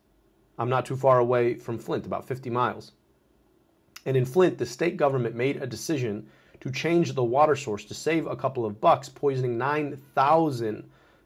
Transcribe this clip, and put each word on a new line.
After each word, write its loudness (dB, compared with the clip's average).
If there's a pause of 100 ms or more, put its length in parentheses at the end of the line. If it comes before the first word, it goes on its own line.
(580)
I'm -2
not 0
too -6
far 6
away 2
from -8
Flint, -6
about -8
fifty -8
miles. -2 (1120)
And 0
in 4
Flint, 2
the -2
state -4
government 0
made 0
a -8
decision -6 (320)
to -8
change 0
the 0
water 4
source -6
to -14
save -2
a -6
couple -4
of -8
bucks, 4
poisoning -2
nine -2 (140)
thousand 2 (380)